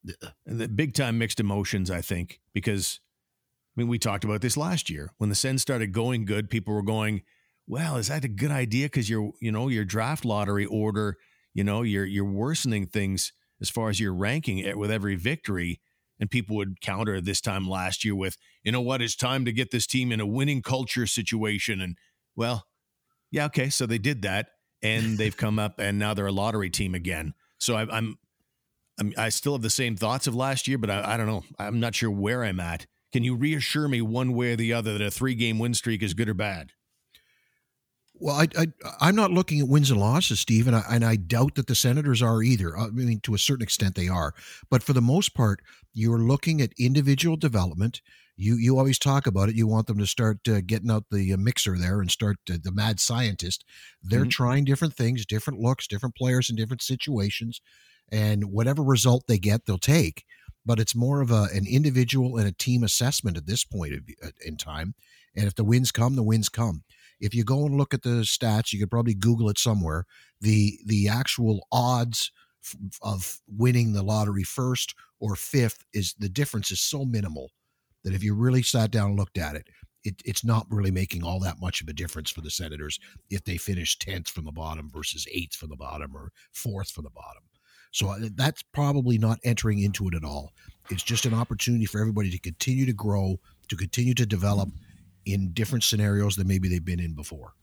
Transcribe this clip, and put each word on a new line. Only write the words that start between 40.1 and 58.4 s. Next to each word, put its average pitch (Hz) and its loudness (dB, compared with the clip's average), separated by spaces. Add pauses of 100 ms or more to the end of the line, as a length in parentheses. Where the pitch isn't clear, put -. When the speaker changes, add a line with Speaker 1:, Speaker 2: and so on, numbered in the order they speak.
Speaker 1:
Steve, 113 4
and 117 6
I, 110 4
and 117 4
I 113 4
doubt 117 2
that 117 0
the 117 0
Senators 127 4
are 113 4
either. 95 2
I 110 -2
mean, 117 0
to 113 -2
a 98 0
certain 127 0
extent 98 0
they 90 0
are. 85 0 (340)
But 127 2
for 143 0
the 127 4
most 139 2
part, 104 2 (320)
you're 117 2
looking 139 2
at 113 0
individual 139 4
development. 107 0 (340)
You, 107 2
you 123 4
always 135 2
talk 139 2
about 98 4
it. 110 -2
You 113 4
want 110 2
them 101 0
to 101 0
start, 110 0
uh, 104 4
getting 107 0
out 107 2
the, 98 2
uh, 95 2
mixer 98 0
there 92 2
and 90 0
start, 104 0 (140)
uh, 85 0
the 95 -4
mad 104 0
scientist. 107 -2 (380)
They're 101 2
Speaker 2:
Mm-hmm. 123 2
Speaker 1:
trying 127 2
different 139 2
things, 120 0
different 110 -4
looks, 123 0
different 120 -4
players 127 2
in 117 -2
different 113 -2
situations, 117 -2 (500)
and 107 2